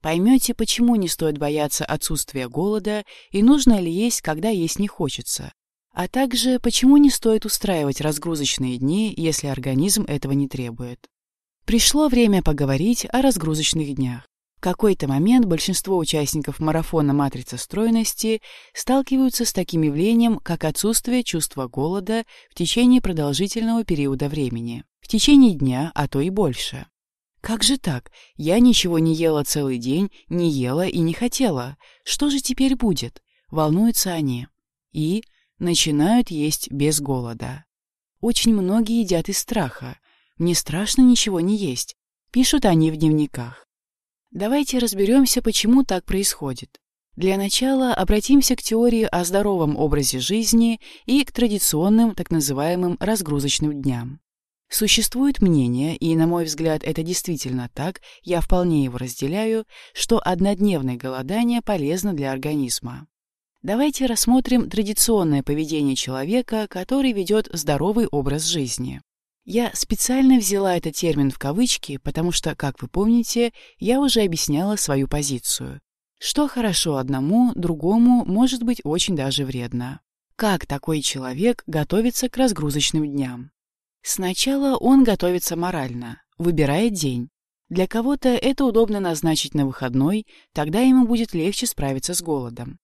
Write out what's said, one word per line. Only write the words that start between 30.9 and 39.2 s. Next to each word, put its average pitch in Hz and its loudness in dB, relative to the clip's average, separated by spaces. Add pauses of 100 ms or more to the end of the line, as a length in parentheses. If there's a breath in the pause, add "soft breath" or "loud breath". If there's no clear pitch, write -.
не 165 0
хотела. 156 -2 (260 soft breath)
Что - -2
же 277 0
теперь 269 0
будет?" 185 -4 (280)
волнуются 175 0
они. 131 -4 (440)
И 160 -2 (360)
начинают 170 2
есть 151 -4
без 147 0
голода. 127 -6 (560)
Очень 226 2
многие 214 0
едят 175 0